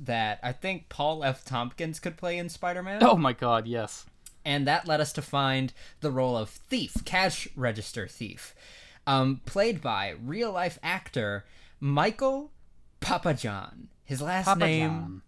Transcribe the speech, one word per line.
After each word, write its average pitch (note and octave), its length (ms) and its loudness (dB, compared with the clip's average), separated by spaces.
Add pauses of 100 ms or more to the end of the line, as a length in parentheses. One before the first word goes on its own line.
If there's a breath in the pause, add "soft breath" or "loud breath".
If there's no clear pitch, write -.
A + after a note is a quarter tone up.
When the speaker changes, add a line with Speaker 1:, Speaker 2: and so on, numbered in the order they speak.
Speaker 1:
that A2+ 400 0
I B2 100 -4
think F3+ 380 -6
Paul D3+ 340 -2
F. C3 220 -2
Tompkins C3 540 -4
could E3 180 -8
play F3 220 -2
in F3 100 -6
Spider-Man. F#3 540 -2
Speaker 2:
Oh A#3 120 10
my C#3 180 4
god, A#2 340 2
yes. A#2 400 -4 (360)
Speaker 1:
And C#3+ 240 0
that E3 200 2
led D#3 120 4
us D3 140 0
to D3+ 80 -4
find C3+ 500 0 (300 loud breath)
the D3+ 100 0
role B2+ 240 2
of A2 140 -2
thief, - 460 -4 (100)
cash - 500 2
register A2 520 -2
thief, - 480 -12 (500 loud breath)
um, C3+ 400 2
played G#3 340 2
by G2+ 420 -2
real-life F3+ 600 -2
actor A#2+ 640 -2 (340 soft breath)
Michael A3+ 720 2 (480)
Papajohn. C3+ 880 -2 (160)
His C3 180 -6
last F3+ 240 -2
Speaker 2:
Papa F#3+ 140 6
Speaker 1:
name D#3+ 300 4
Speaker 2:
John. D#3+ 380 -6